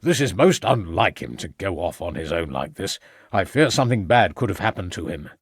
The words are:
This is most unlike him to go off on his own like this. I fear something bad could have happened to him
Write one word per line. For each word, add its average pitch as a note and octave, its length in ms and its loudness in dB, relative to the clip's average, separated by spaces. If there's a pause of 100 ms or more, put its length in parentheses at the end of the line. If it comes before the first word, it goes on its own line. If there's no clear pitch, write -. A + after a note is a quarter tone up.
This E3 200 2
is B2+ 120 0
most D3 300 4
unlike F#2+ 580 0
him A#1+ 160 -10
to - 100 -12
go F2+ 320 -6
off E2 220 -4
on F2 140 -6
his D#2 160 -6
own E2 180 -2
like C2+ 260 -6
this. - 240 -6 (320)
I G2+ 120 2
fear C#3 260 2
something A#2+ 360 2
bad A#2 300 4
could - 140 -2
have F2+ 100 -4
happened G2 340 -4
to - 140 -8
him D#2+ 220 -10 (120)